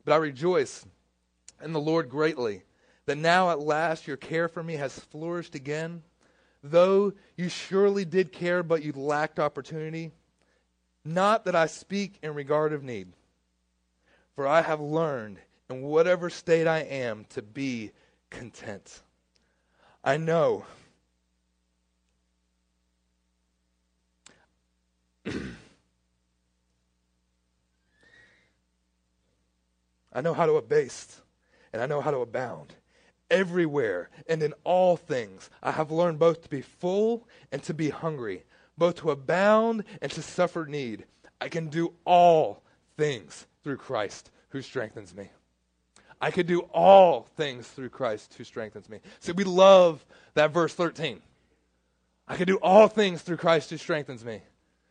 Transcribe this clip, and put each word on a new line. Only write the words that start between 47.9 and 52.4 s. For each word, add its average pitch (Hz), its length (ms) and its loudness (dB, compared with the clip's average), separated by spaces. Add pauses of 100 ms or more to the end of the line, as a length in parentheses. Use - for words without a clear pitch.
Christ 110 480 -8
who 120 60 -18
strengthens 107 440 -14
me. 104 120 -18 (200)
See, 180 120 -8
we 190 120 -4
love 185 600 8 (300)
that 151 160 4
verse 165 240 0
thirteen. 147 480 -4 (1040)
"I - 100 -10
can 175 100 -2